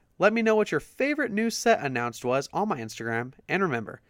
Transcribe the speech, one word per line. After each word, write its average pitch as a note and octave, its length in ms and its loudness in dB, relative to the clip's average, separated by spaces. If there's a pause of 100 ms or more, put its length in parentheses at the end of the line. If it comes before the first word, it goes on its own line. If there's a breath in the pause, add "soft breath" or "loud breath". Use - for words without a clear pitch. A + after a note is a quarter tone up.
(180)
Let G3+ 140 4
me A#3 80 0
know A3 140 4
what G#3+ 160 2
your D3+ 80 2
favorite C#4+ 520 -2
new A3 180 0
set - 320 2
announced A#2+ 420 -4
was C3 300 0
on G3+ 160 -2
my D3+ 100 -4
Instagram, A#2 540 -4 (160)
and F3+ 120 0
remember, B2 480 -2